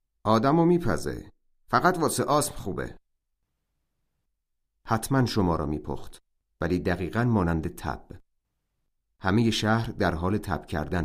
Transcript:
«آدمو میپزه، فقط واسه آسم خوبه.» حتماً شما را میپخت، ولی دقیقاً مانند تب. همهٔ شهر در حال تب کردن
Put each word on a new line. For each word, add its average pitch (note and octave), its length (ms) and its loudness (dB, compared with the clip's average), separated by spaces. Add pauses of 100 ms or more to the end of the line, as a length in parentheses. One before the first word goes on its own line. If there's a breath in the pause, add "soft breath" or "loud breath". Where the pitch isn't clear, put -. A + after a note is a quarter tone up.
(240)
«آدمو C3+ 420 4
میپزه، D#2+ 640 0 (360)
فقط E3 300 2
واسه C3 260 0
آسم C#3+ 300 0
خوبه.» - 460 -8 (1900)
حتماً A#2+ 400 0
شما F#2 300 2
را D#2 100 -2
میپخت، - 580 -8 (380)
ولی F2 180 0
دقیقاً F#2 440 -2
مانند E2+ 520 0
تب. - 460 -10 (960)
همهٔ A2 320 4
شهر A2 400 0
در E2+ 240 0
حال F2+ 220 0
تب D#2+ 280 -6
کردن E2 400 -2